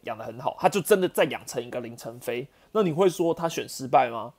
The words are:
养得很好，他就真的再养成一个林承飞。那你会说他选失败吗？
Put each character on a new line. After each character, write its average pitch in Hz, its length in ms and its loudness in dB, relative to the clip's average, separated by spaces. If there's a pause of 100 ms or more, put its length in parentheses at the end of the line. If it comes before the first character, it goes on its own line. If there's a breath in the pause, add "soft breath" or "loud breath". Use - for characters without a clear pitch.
养 113 160 -8
得 110 60 -12
很 117 160 -12
好， - 180 -4
他 180 100 4
就 196 120 0
真 196 200 4
的 180 80 2
再 190 160 2
养 123 220 -4
成 117 180 -6
一 123 60 -14
个 123 100 -6
林 117 160 -10
承 117 220 -12
飞。 123 300 -6 (240 soft breath)
那 220 100 4
你 175 100 2
会 185 160 4
说 165 240 2
他 170 160 -2
选 131 200 -6
失 - 180 -10
败 131 240 6
吗？ 113 280 -8